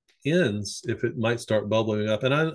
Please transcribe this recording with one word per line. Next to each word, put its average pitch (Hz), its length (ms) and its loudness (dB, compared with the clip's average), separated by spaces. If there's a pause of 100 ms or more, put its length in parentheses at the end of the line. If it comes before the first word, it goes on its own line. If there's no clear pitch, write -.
(260)
ends 127 640 0
if 113 160 -2
it 120 140 -2
might 117 220 0
start 104 300 0
bubbling 107 400 2
up. 107 140 0
And 131 100 2
I, 156 220 2